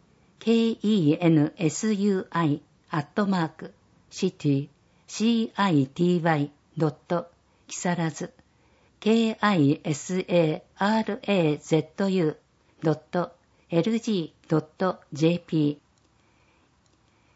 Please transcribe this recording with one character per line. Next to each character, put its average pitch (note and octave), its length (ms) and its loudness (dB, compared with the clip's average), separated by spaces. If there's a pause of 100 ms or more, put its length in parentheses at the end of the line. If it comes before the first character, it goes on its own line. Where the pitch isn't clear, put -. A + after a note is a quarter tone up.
(380)
ケ - 120 -2
ー A3+ 300 2
イ G3 320 2
ー D#3+ 80 0
エ F3 80 2
ヌ D3+ 300 4
エ E3 100 0
ス A3 240 -4
ユ G3 280 0
ー - 100 -10
ア E3+ 140 -2
イ D3 180 -2 (260)
ア E3 120 -4
ッ C#3 140 -6
ト G#3 120 0
マ F#3 180 0
ー D#3 60 -4
ク - 240 -18 (340)
シ - 240 -4
テ - 160 -4
ィ、 C#3 200 0 (380)
シ A3+ 480 -2
ー G3 80 0
ア G3+ 60 2
イ C#3+ 180 2
テ E3+ 180 -4
ィ F3 180 2
ー - 20 -2
ワ D#3+ 120 2
イ C#3+ 140 -2 (280)
ド D#3 100 0
ッ C#3+ 60 -6 (120)
ト、 F3 240 -4 (360)
木 - 100 -16
更 E3+ 340 -4
津、 - 220 -12 (680)
ケ A3+ 340 0
ー - 100 -10
ア G#3 140 2
イ D3 280 2
エ D#3+ 80 -2
ス F3+ 280 -6
エ E3 420 0 (160)
ー - 40 -2
ア G#3+ 200 0
ー - 20 -4
ル G3+ 200 -8
エ E3+ 320 2
ー - 40 -8
ゼ D#3+ 200 0
ッ D3+ 60 -4 (120)
ト G3 100 0
ユ F#3 200 0
ー D3 80 -6 (460)
ド D#3 100 2
ッ D3+ 80 -4 (100)
ト F3 220 -4 (360)
エ E3+ 140 0
ル A3 180 0
ジ F#3+ 320 -4 (100)
ー - 80 -8
ド D#3 100 2
ッ D3+ 40 -6 (140)
ト F#3 220 -4 (120)
ジ D3 140 0
ェ E3+ 80 4
ー F3 80 -8
ピ D3 360 -2 (1600)